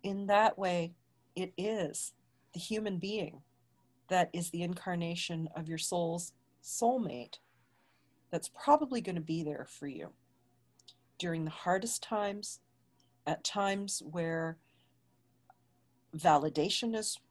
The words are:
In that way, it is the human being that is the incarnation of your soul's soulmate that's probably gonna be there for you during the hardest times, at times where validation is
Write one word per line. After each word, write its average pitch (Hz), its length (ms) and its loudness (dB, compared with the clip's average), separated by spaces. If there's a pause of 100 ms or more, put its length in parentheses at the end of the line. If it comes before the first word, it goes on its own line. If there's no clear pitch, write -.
In 196 240 -2
that 208 280 8
way, 175 380 0 (400)
it 180 240 -4
is 202 540 -2 (400)
the 170 80 -8
human 214 380 -2
being 196 440 -4 (640)
that 180 240 4
is 175 180 -4
the 170 120 -4
incarnation 170 960 -2
of 160 120 -6
your 165 100 -4
soul's 170 540 -2 (300)
soulmate 226 760 -2 (920)
that's - 180 -4
probably 285 520 4
gonna 180 200 -2
be 160 220 -2
there 143 260 -4
for - 180 -12
you 104 260 -10 (1040)
during 165 260 -2
the 156 60 -2
hardest 190 520 0
times, 208 580 -2 (680)
at - 160 -2
times 196 680 -2
where 165 500 -2 (1600)
validation 156 760 4
is 214 240 -2 (120)